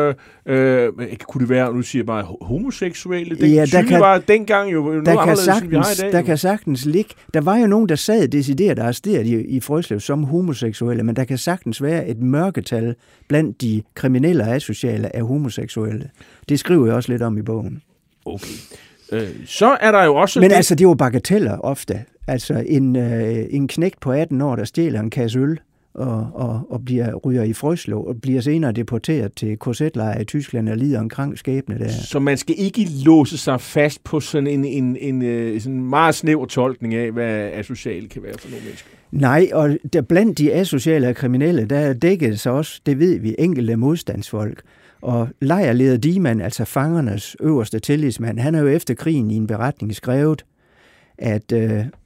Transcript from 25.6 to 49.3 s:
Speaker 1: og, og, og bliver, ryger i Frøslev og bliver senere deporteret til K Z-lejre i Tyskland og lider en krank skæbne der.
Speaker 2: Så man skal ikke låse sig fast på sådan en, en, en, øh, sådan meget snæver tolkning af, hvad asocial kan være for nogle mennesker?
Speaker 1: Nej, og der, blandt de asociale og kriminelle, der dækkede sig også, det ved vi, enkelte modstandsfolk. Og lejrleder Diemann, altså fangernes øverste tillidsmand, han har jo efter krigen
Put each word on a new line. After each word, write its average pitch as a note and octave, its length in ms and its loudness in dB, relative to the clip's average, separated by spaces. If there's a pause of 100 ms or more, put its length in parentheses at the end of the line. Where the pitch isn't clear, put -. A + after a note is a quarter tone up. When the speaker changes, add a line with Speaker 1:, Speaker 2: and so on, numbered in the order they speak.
Speaker 1:
og, A2+ 400 -4
og, A#2+ 360 -4
og A#2+ 160 -8
bliver, A#2+ 280 -2
ryger B2+ 300 -2
i A2 100 0
Frøslev C#3+ 540 -4
og B2 140 -8
bliver C3 200 0
senere D3 300 0
deporteret A#2 640 -4
til G#2+ 240 -6
K A#2+ 160 -4
Z-lejre A2 460 -2
i A2 40 -4
Tyskland B2 440 -4
og A2 80 -2
lider C3 220 0
en A2 100 -4
krank C#3 280 -6
skæbne C3 420 -4
der. A2+ 100 -4
Speaker 2:
Så A2+ 300 -6
man C#3 180 2
skal D#4+ 200 -4
ikke G3 300 -2 (180)
låse D#3 320 6
sig C3 240 -2
fast D3 420 -2
på - 160 -4
sådan C#3+ 280 -2
en, C#3+ 180 -2
en, B2+ 340 -2
en, C3 220 -4
øh, A#2 400 -2
sådan B2+ 220 -6
meget D3 320 2
snæver D3+ 300 0
tolkning B2+ 480 -2
af, A#2 180 -4
hvad A2 420 -4
asocial G#2 560 -10
kan - 140 -14
være G2+ 160 -12
for - 100 -18
nogle A#2 160 -14
mennesker? - 240 -16 (220)
Speaker 1:
Nej, D3 420 4
og D3 240 2 (160)
der, D#3+ 80 2
blandt F#3 360 2
de D3 160 2
asociale D#3 540 0
og B2 80 0
kriminelle, C3 500 0
der C#3+ 280 0
dækkede C#3+ 440 0
sig A#2+ 140 -2
også, C#3+ 340 -4
det C#3 140 2
ved E3 200 2
vi, A2 200 -2
enkelte B2+ 360 0
modstandsfolk. A2+ 880 -4 (400)
Og A#2+ 260 -2 (140)
lejrleder C3+ 560 2
Diemann, C#3+ 440 0
altså G#2+ 240 -4
fangernes C3+ 760 -2
øverste A#2+ 380 0
tillidsmand, A#2 600 -2
han D3 140 0
har D#3 80 2
jo D3 60 4
efter C#3 260 0
krigen B2+ 380 -2